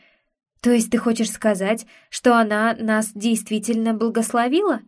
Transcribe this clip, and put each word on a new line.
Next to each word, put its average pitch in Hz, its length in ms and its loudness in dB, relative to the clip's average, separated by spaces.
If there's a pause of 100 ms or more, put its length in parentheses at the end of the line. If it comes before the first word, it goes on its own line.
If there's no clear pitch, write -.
(600)
«То 240 100 2
есть 226 200 2
ты 233 60 2
хочешь 226 320 0
сказать, 208 560 -2 (240)
что 247 280 2
она 220 420 2
нас 220 340 0
действительно 226 800 -2
благословила?» 233 960 0